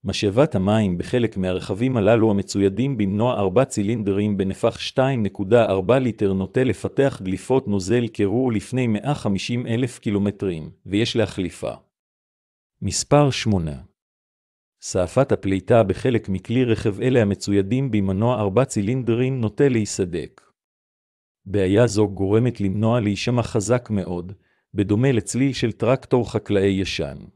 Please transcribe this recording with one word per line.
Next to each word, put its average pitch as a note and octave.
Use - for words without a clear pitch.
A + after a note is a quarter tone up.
משאבת A2
המים G2
בחלק A2+
מהרכבים F#2+
הללו A2
המצוידים G2+
במנוע G#2+
ארבע G2+
צילינדרים G#2
בנפח F#2+
שתיים C3
נקודה G2+
ארבע F#2+
ליטר A2
נוטה F#2+
לפתח C3
דליפות G#2+
נוזל G2+
קירור A2+
לפני B2
מאה A2+
חמישים A#2+
אלף A#2
קילומטרים, G2
ויש G2+
להחליפה. F#2
מספר C#3
שמונה. E2+
סעפת G#2
הפליטה G2
בחלק A2+
מכלי A2+
רכב G#2+
אלה B2+
המצוידים G2+
במנוע G#2
ארבע G#2
צילינדרים B2
נוטה A#2+
להיסדק. G2+
בעיה G2
זו G#2
גורמת G2
למנוע G#2+
להישמע A2
חזק A2+
מאוד, F2+
בדומה G#2
לצליל B2
של A#2
טרקטור B2
חקלאי G2+
ישן. F2+